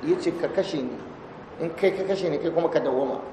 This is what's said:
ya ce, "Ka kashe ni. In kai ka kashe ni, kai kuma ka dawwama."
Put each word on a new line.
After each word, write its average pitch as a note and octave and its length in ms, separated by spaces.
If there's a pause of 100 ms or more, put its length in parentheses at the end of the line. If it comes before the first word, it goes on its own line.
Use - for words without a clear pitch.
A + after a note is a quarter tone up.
ya E3 160
ce, F3 200
"Ka D#3 80
kashe F3+ 300
ni. B2 140 (680)
In E3 160
kai F#3+ 160
ka F#3+ 120
kashe F#3+ 260
ni, D3 80
kai D#3+ 140
kuma E3 180
ka D#3 100
dawwama." C3 400 (140)